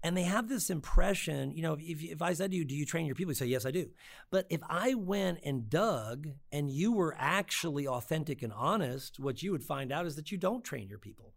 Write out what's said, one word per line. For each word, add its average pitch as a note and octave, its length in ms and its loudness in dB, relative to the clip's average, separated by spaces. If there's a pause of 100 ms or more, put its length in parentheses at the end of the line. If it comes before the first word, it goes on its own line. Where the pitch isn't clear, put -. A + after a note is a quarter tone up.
and E3+ 120 2
they F3+ 80 2
have G#3 240 2
this A#3+ 220 -2
impression, D3+ 800 4
you D#3+ 120 -4
know, D#3+ 160 0
if, D#3+ 240 -8
if E3 180 -6
I F3 120 2
said F#3 180 0
to F#3 60 0
you, E3+ 60 2
"Do C3+ 120 -4
you D3 100 0
train E3 220 0
your C3 80 -2
people?" E3+ 160 -2
You C3 40 0
say, B2+ 120 0
"Yes, B2 180 2
I C3 60 -2
do." E3+ 180 -2 (400)
But F#3 220 2
if D#3+ 180 0
I G3+ 240 2
went F#3+ 500 0
and B2+ 260 -2
dug C#3+ 600 0 (220)
and C#3+ 180 0
you E3+ 240 2
were F3 240 4
actually D3 680 0
authentic C3+ 560 -2
and A2+ 100 -4
honest, C3+ 680 -2
what C3+ 220 -2
you F#3 100 -2
would D#3 120 -2
find C#3 280 -4
out E3 140 -2
is D3+ 100 -4
that D#3 160 -8
you G3+ 60 -4
don't A3 260 0
train A#2 240 -8
your G#2 120 -12
people. G2+ 380 -18